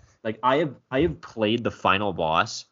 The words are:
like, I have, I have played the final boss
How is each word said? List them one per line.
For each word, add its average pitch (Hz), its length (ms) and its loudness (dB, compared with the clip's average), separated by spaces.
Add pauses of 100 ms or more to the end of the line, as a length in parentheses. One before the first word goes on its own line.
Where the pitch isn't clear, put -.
(240)
like, 113 200 -6
I 131 140 4
have, 147 180 -2 (160)
I 135 100 2
have 170 200 0
played 110 420 0
the 104 80 -2
final 98 420 0
boss 85 580 -2